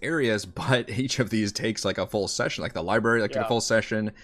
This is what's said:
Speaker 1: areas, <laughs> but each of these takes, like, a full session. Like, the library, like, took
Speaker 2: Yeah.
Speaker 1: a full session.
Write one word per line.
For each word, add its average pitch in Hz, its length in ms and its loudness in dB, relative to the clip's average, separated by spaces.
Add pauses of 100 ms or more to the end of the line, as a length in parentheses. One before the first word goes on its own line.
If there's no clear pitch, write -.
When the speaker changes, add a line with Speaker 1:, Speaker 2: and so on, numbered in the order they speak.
Speaker 1:
areas, 117 440 0
<laughs> - 240 -4
but 123 200 4
each 123 280 -2
of 113 120 0
these 107 220 2
takes, - 340 -4
like, 95 120 0
a 92 80 -2
full 98 220 0
session. - 340 -2
Like, 87 120 -6
the 85 80 -4
library, 113 400 4
like, 101 100 0
took 131 80 0
Speaker 2:
Yeah. 113 60 -2
Speaker 1:
a - 20 -6
full 113 140 2
session. 110 500 0 (120)